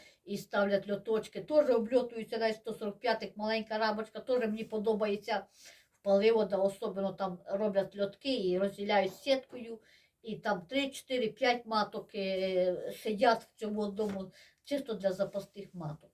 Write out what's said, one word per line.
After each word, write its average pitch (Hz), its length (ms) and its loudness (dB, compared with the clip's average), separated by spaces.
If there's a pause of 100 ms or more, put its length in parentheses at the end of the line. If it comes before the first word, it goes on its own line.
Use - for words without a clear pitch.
(240)
і 202 140 -6
ставлять 202 520 0
льоточки. 214 500 -2
Теж 294 300 4
обльотуються 226 680 0
навіть 220 180 0
сто - 180 -10
сорок 202 240 -6
п'ятих, 220 380 -2
маленька 214 420 -2
рамочка, 214 420 -2
теж 247 200 0
мені 220 240 -2
подобається. 208 840 -2 (460)
В - 100 -20
паливо, 208 420 6
да, 190 120 0
особливо 196 560 0
там 185 340 -4
роблять 196 520 0
льотки 202 500 -2
і 180 100 2
розділяють 202 560 0
сіткою. 247 680 -4 (420)
І 214 140 -8
там 196 300 -2
три, 269 240 0
чотири, 240 380 -2
п'ять 240 380 0
маток, 214 480 -4
е, 190 800 0
сидять 226 500 2
в - 180 -20
цьому 214 200 -4
одному, 196 520 -4 (320)
чисто 269 300 -4
для 190 180 0
запасних 196 640 -6
маток. 156 400 -10